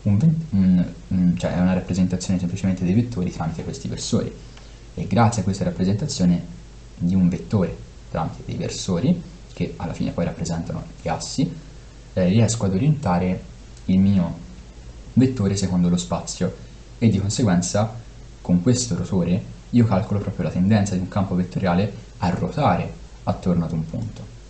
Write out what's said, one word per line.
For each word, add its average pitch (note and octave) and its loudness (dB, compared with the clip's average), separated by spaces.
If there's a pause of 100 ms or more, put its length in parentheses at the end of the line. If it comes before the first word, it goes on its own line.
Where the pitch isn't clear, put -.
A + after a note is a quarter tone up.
un G2+ 4
ven-, D#3+ 4
un, F#2 4 (220)
un, F2+ 2
cioè - -2
è F2 0
una F#2 4
rappresentazione F2+ 0
semplicemente F2+ 0
dei F2+ 2
vettori G#2+ 2
tramite - -6
questi - -8
versori. - -2 (640)
E - -6
grazie A2+ 4
a F2+ -4
questa F#2+ 0
rappresentazione F2+ 0 (400)
di F2 0
un F2+ 6
vettore F2+ 0 (360)
tramite - -4
dei A2+ -6
versori, - 0 (320)
che - -4
alla - -6
fine - -4
poi F2 -2
rappresentano - -6 (160)
gli - -6
assi, - -2 (600)
eh, F#2 2
riesco G#2+ 4
ad F#2 0
orientare F#2 2 (440)
il F#2 4
mio F#2+ 2 (680)
vettore G2+ 4
secondo F2+ 2
lo F2 4
spazio - -4 (440)
e A#2 6
di F#2+ 4
conseguenza G2+ 2 (480)
con F2+ 4
questo A2+ 2
rotore F2 -2 (140)
io A#2+ 6
calcolo G2 2
proprio - -4
la D#2+ -2
tendenza G2 4
di F2+ 0
un F2+ -4
campo F#2 0
vettoriale F2+ 0 (260)
a F#2 0
ruotare - 0 (340)
attorno F2 0
ad D#2+ -4
un D#2+ -2
punto. - -8 (140)